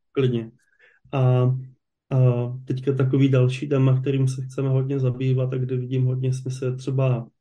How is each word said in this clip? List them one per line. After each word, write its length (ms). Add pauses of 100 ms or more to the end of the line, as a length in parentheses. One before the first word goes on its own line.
(120)
klidně. 400 (600)
A, 300 (720)
a 60 (480)
teďka 280
takový 360
další 380
téma, 340
kterým 260
se 140
chceme 280
hodně 300
zabývat 540
a 40
kde 200
vidím 280
hodně 280
smysl, 320
je 100
třeba 520 (140)